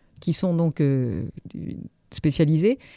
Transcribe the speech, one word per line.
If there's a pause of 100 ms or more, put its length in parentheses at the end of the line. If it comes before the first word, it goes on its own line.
(200)
qui
sont
donc,
euh, (880)
spécialisés, (180)